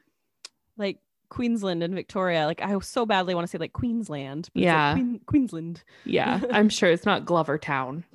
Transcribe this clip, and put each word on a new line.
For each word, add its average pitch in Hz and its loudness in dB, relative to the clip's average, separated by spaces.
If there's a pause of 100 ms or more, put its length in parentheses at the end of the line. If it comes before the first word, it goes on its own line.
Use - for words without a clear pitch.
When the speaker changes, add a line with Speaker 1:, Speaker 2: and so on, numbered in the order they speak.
(800)
Speaker 1:
like, 196 -6 (300)
Queensland 202 -2
and 175 -2
Victoria, 175 0
like, 165 -4
I 196 -2
so 240 -4
badly 185 0
wanna 170 -2
say, 175 -8
like, 165 -8
Queensland, 160 -6
but 180 0
it's, 185 4
like, 170 6
Speaker 2:
Yeah. 147 4
Speaker 1:
Queen-, 240 -2
Queensland. 170 -2 (200)
Speaker 2:
Yeah, - 0
Speaker 1:
<laughs> 247 -2
Speaker 2:
I'm 214 6
sure 190 4
it's 170 2
not 202 0
Glover 160 2
Town. 139 -4 (100)